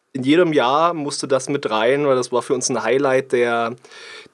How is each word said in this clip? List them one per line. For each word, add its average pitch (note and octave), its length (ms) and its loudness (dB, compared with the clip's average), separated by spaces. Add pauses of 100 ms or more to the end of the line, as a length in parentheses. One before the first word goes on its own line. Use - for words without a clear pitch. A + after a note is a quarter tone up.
(140)
in C3 100 -6
jedem D#3+ 300 4
Jahr C#3+ 400 2
musste C#3+ 340 -8
das C3 220 0
mit C#3+ 200 -4
rein, B2 360 2
weil C3 100 4
das B2 160 -2
war A#2+ 100 0
für - 120 -2
uns B2+ 160 -2
ein A#2 120 -2
Highlight, C3 500 0
der, A#2+ 440 0 (580)